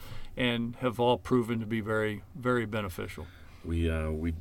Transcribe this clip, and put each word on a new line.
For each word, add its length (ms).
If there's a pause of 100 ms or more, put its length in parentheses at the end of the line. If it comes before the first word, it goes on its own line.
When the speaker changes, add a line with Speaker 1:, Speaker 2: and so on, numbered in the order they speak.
(380)
Speaker 1:
and 380
have 240
all 180
proven 420
to 60
be 160
very, 400 (140)
very 320
beneficial. 580 (400)
Speaker 2:
We, 240
uh, 220
we, 300